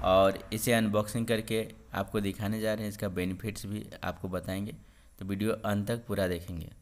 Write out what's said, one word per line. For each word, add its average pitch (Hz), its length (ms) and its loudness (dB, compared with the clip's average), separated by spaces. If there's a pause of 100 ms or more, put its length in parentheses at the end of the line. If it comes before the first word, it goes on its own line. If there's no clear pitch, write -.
और 95 360 8 (140)
इसे 110 200 2
अनबॉक्सिंग 107 540 2
करके 110 460 0 (200)
आपको 101 280 0
दिखाने 104 400 -2
जा 107 120 2
रहे 107 100 -4
हैं, 104 60 -2
इसका 104 200 -4
बेनिफिट्स 92 560 -4
भी 104 200 -6 (180)
आपको 90 260 -6
बताएंगे, 95 460 -4 (440)
तो 98 60 -8
वीडियो 101 260 0
अंत 104 360 0
तक 117 200 -4
पूरा 98 200 0
देखेंगे। 85 440 -6 (100)